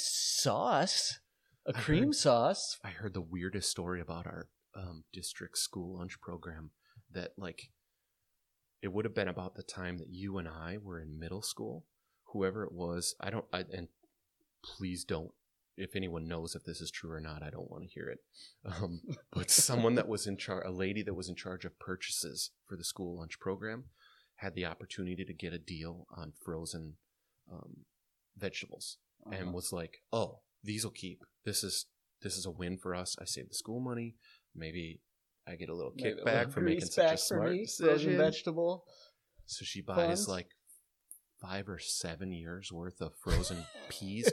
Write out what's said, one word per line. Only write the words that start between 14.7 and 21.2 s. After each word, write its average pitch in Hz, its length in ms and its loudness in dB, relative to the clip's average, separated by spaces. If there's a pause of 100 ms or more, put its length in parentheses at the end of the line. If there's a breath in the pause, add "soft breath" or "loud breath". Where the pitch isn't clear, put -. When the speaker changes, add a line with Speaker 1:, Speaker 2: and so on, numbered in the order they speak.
Speaker 2:
don't, 80 280 -2 (440)
if 95 200 -6
anyone 85 320 0
knows 82 260 -2
if - 80 -8
this 82 180 -6
is 78 120 -4
true - 180 -8
or 80 100 -4
not, 78 220 -6
I 76 80 -6
don't - 200 -8
wanna - 160 -10
hear - 220 -8
it. - 100 -6 (460 loud breath)
Um, 85 360 -4 (160)
Speaker 1:
<laughs> - 160 -20
Speaker 2:
but - 180 0
someone 120 460 8
that 107 100 4
was 104 220 0
in 98 80 0
char-, 95 280 -2
a 92 60 -4
lady 95 320 0
that 95 120 -2
was 87 140 -4